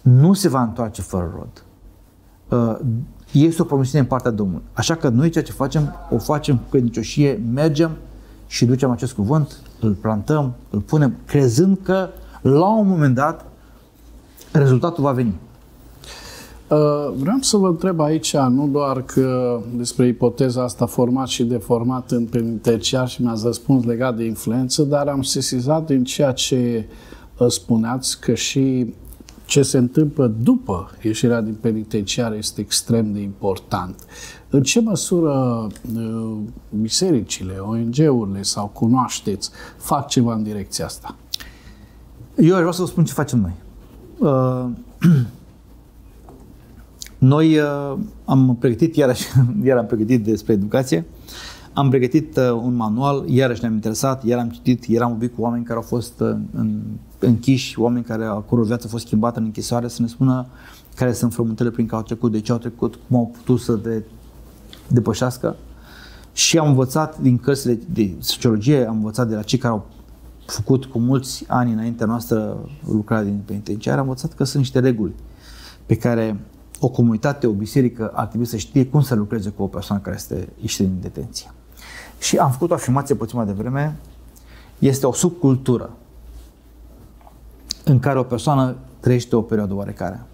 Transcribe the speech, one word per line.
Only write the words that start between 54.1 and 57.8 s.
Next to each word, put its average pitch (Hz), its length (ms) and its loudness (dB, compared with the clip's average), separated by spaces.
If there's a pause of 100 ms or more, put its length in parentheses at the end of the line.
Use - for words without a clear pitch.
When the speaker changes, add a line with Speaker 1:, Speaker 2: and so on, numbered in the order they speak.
Speaker 1:
iar 120 140 2
am 117 100 -2
citit, - 360 -2
iar 113 160 2
am 120 80 2
vorbit 120 260 -4
cu 110 60 -6
oameni 120 220 -2
care 117 120 -6
au 117 100 -6
fost, - 340 -6
uh, 113 160 0 (180)
în, 107 280 -2 (380)
închiși, 123 600 2
oameni 120 260 0